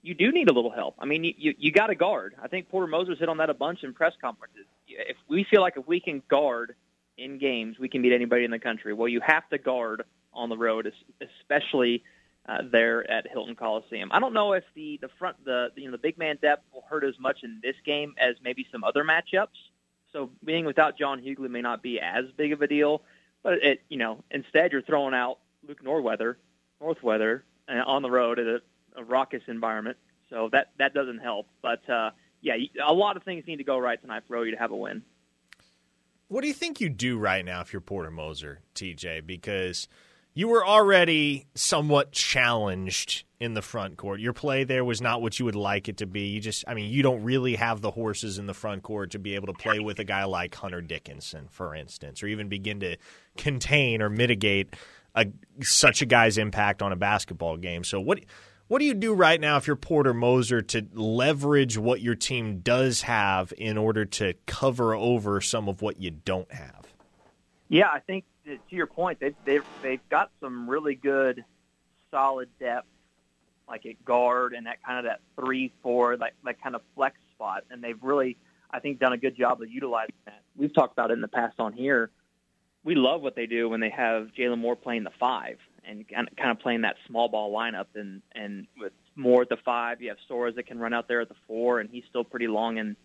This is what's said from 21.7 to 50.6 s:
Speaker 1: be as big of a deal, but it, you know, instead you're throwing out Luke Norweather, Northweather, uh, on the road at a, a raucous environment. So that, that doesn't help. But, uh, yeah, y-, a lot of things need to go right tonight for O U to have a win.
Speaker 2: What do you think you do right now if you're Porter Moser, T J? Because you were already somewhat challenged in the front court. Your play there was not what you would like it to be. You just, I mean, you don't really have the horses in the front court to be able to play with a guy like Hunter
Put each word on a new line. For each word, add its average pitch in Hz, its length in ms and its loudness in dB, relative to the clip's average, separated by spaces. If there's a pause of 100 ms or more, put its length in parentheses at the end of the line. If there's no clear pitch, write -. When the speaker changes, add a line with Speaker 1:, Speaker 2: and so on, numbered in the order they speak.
Speaker 1:
be 120 180 -4
as 101 240 -4 (120)
big 151 160 0
of 147 100 -2
a 147 40 2
deal, 147 360 2 (400)
but 190 200 2
it, 143 260 4
you 147 100 -8
know, 113 320 -4
instead 151 420 2
you're 135 100 -2
throwing 139 320 0
out 123 240 -2 (280)
Luke 143 180 -18
Norweather, 120 540 -2 (420)
Northweather, 120 640 0 (240)
uh, 127 160 -2
on 135 160 2
the 127 100 -4
road 120 280 4
at 117 80 0
a, 120 160 -2 (340)
a 123 80 -14
raucous 127 420 -2
environment. 113 500 -4 (340)
So 113 220 -4
that, 135 260 4
that 139 160 2
doesn't 127 240 -2
help. 107 280 -6 (140)
But, 117 300 -4
uh, 113 220 0 (280)
yeah, 131 140 -2
y-, 123 160 -4 (140)
a 151 80 6
lot 202 240 4
of 185 60 -14
things 175 240 -10
need 160 100 -10
to 139 80 -12
go 131 140 0
right 123 220 -2
tonight 113 260 -10
for 120 100 -8
O 117 60 -2
U 113 100 -2
to 110 40 -6
have 117 140 -4
a 104 60 -8
win. 104 260 -8 (1300)
Speaker 2:
What 240 120 -2
do 294 80 -2
you 285 60 -2
think 339 260 -6
you 190 80 0
do 120 300 -2
right 95 260 2
now 90 160 -6
if - 120 -10
you're 98 80 -6
Porter 85 300 -8
Moser, 78 500 -12 (140)
T 90 200 -10
J? 80 260 -8
Because 92 680 -6 (440)
you 196 160 -2
were 226 160 6
already 175 880 6
somewhat 147 580 4
challenged 104 1120 0 (160)
in 117 140 -4
the 107 80 -2
front 98 340 -8
court. 101 240 -8
Your 120 120 -2
play 135 300 0
there 127 220 2
was 117 160 0
not 120 200 0
what 113 180 -2
you 127 60 0
would 107 120 0
like 101 320 -2
it 98 100 -8
to 104 80 -6
be. 101 220 -6
You 104 120 -4
just, 107 280 -6
I 120 60 -6
mean, 104 160 -6
you 139 120 2
don't 127 220 2
really 127 320 2
have 113 240 -2
the 104 100 -2
horses 107 480 -4
in 101 80 -10
the 95 80 -8
front 101 300 -8
court 101 260 -6
to 107 80 -10
be 98 160 -6
able 98 140 -6
to 98 40 -8
play 107 280 -2
with 104 180 -4
a 107 60 -6
guy 98 200 -2
like 90 300 -4
Hunter 90 280 -10